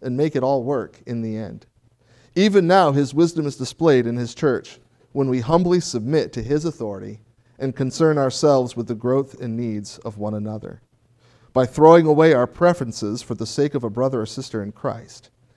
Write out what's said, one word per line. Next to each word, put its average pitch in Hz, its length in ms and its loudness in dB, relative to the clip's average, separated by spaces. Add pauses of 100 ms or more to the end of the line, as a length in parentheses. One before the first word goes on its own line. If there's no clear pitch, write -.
and 127 160 -6
make 151 180 0
it 131 80 -2
all 131 220 0
work 123 420 -6
in 120 140 -6
the 110 160 -6
end. 107 300 -12 (680)
Even 196 320 4
now, 180 260 6
his 139 200 0
wisdom 160 340 0
is 135 100 -8
displayed 127 500 2
in 117 100 -4
his 120 180 -6
church - 460 -4 (320)
when 135 160 -2
we 127 120 0
humbly 175 380 2
submit 131 540 -2
to 117 100 -8
his 147 220 -2
authority 104 560 -10 (380)
and 135 180 -6
concern 151 420 0
ourselves 135 580 2
with 120 120 -6
the 120 60 -4
growth 127 460 -2
and 117 160 -8
needs 107 420 -8
of 104 200 -12
one 104 160 -6
another. 107 460 -10 (720)
By 127 140 2
throwing 160 380 8
away 156 280 4
our 123 160 2
preferences 123 720 -2
for 117 140 -8
the 110 100 -8
sake 143 280 -2
of 127 100 -4
a 113 60 -4
brother 123 320 -2
or 110 40 -6
sister 123 340 -8
in 101 120 -8
Christ, - 580 -12 (260)